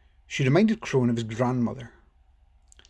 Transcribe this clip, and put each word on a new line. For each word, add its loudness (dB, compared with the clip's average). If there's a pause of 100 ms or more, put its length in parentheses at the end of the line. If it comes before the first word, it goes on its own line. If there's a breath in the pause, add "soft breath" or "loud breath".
(260)
She -4
reminded 4
Crone 0
of 0
his -4
grandmother. -4 (960 soft breath)